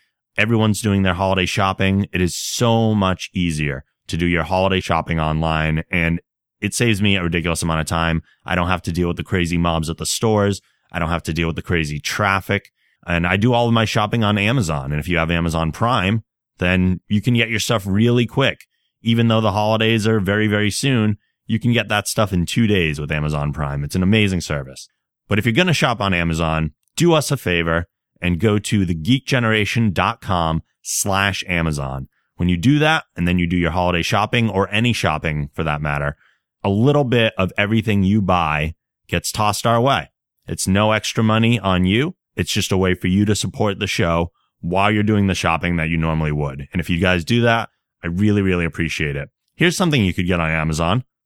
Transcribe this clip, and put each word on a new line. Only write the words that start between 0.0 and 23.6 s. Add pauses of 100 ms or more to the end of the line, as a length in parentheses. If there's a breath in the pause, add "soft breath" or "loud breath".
Everyone's
doing
their
holiday
shopping.
It
is
so
much
easier (240)
to
do
your
holiday
shopping
online,
and (400)
it
saves
me
a
ridiculous
amount
of
time. (220 soft breath)
I
don't
have
to
deal
with
the
crazy
mobs
at
the
stores. (300)
I
don't
have
to
deal
with
the
crazy
traffic. (360)
And
I
do
all
of
my
shopping
on
Amazon.
And
if
you
have
Amazon
Prime, (340)
then
you
can
get
your
stuff
really
quick. (360)
Even
though
the
holidays
are
very,
very
soon, (280)
you
can
get
that
stuff
in
two
days
with
Amazon
Prime.